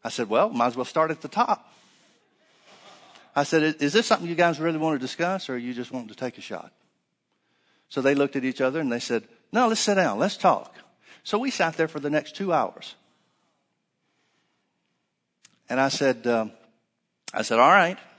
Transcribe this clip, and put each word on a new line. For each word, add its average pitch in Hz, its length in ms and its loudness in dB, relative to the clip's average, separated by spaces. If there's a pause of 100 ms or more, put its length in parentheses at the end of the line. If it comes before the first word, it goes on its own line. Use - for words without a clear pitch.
I 113 60 -8
said, 110 200 -4
"Well, 147 200 4
might 120 160 0
as 120 100 -2
well 127 100 -6
start 160 260 0
at 147 100 -8
the 143 60 -12
top." 220 440 -2 (1600)
I 143 80 2
said, 156 180 2
"Is, 156 140 2
is 143 180 -2
this 220 140 2
something 175 200 0
you 170 60 -4
guys 165 260 2
really 160 200 -2
want 156 200 0
to 127 60 -6
discuss, 180 420 -4
or 135 60 -6
are 123 60 -6
you 120 160 -8
just 120 160 -10
wanting 120 180 -10
to 107 60 -20
take 127 240 -10
a - 20 -18
shot?" 87 320 -14 (1160)
So 139 120 -6
they 139 140 4
looked 139 200 0
at 131 80 -4
each 131 180 -4
other 135 180 0
and 135 120 -2
they 117 80 -4
said, 117 280 -4 (240)
"No, 233 160 2
let's 220 120 0
sit 202 140 0
down. 156 240 0
Let's 180 200 -2
talk." - 360 0 (500)
So - 140 -4
we 254 140 -2
sat 160 260 -2
there 160 100 0
for 156 120 -8
the 143 100 -4
next 147 260 -2
two 196 160 -4
hours. 120 440 -4 (2750)
And 127 100 -2
I 135 100 2
said, 127 360 0
um, 113 260 0 (800)
I 110 120 -4
said, 113 160 2
"All 135 100 10
right. 185 300 6 (200)